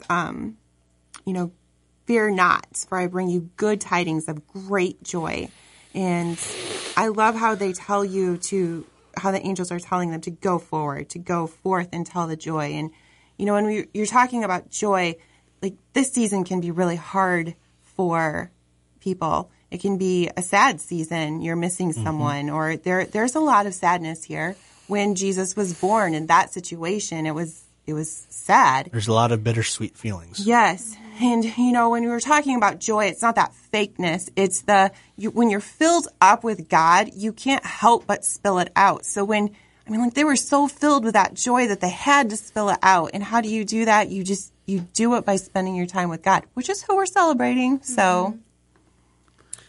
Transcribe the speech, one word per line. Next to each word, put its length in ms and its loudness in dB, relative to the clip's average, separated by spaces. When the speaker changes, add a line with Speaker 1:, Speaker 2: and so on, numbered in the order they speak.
Speaker 1:
um, 480 -4
you 80 -4
know, 180 -2
"Fear 260 2
not, 580 0
for 80 -4
I 100 -2
bring 220 -4
you 280 -2
good 240 0
tidings 460 -2
of 200 -10
great 560 -4
joy." 460 -6
And 440 -2
I 100 2
love 280 2
how 200 0
they 180 -2
tell 300 -2
you 340 -2
to, 480 -4
how 160 -2
the 140 -2
angels 260 -4
are 80 -6
telling 320 -4
them 100 -8
to 100 -10
go 280 -2
forward, 520 -6
to 80 -12
go 280 -4
forth 460 -4
and 120 -6
tell 220 -4
the 80 -6
joy. 380 -6
And, 160 -6
you 80 -4
know, 80 2
when 140 2
we, 260 -2
you're 140 -2
talking 360 0
about 280 -4
joy, 460 0
like, 140 -6
this 180 0
season 340 0
can 160 -2
be 100 -4
really 240 0
hard 580 -2
for 680 -2
people. 500 -2
It 120 -12
can 180 -2
be 360 0
a 60 -4
sad 400 2
season. 600 -6
You're 140 -4
missing 360 -2
Speaker 2:
Mm-hmm. 120 -6
Speaker 1:
someone, 460 -2
or 260 -2
there, 300 0
there's 300 -2
a 40 0
lot 280 4
of 80 -6
sadness 480 0
here. 320 -6
When 260 0
Jesus 420 -2
was 200 -2
born 400 0
in 100 -4
that 260 4
situation, 760 -6
it 80 -4
was, 260 -8
it 80 -6
was 360 -8
sad. 640 2
Speaker 2:
There's 160 -4
a 60 2
lot 180 4
of 120 0
bittersweet 520 -4
feelings. 500 -10
Speaker 1:
Yes. 500 2
And, 240 2
you 140 2
know, 180 4
when 140 2
we 60 0
were 100 -2
talking 360 2
about 240 2
joy, 260 0
it's 160 -2
not 140 2
that 180 2
fakeness. 640 -2
It's 260 2
the, 300 4
you, 140 -6
when 220 4
you're 80 0
filled 480 2
up 240 8
with 260 -4
God, 440 4
you 200 -6
can't 300 -2
help 440 2
but 180 -2
spill 340 0
it 160 -2
out. 300 4
So 180 -4
when, 280 0
I 40 -8
mean, 100 0
like, 140 0
they 80 2
were 120 4
so 320 2
filled 360 2
with 100 0
that 220 2
joy 320 2
that 140 -2
they 100 0
had 400 4
to 60 -6
spill 320 -4
it 120 0
out. 320 4
And 100 -4
how 180 0
do 80 -6
you 140 -2
do 220 0
that? 240 4
You 140 -4
just, 280 -4
you 140 -2
do 360 0
it 100 -2
by 100 2
spending 400 -4
your 100 -2
time 240 -2
with 140 -8
God, 220 4
which 140 -6
is 140 -4
who 120 0
we're 100 2
celebrating. 800 2
So. 540 0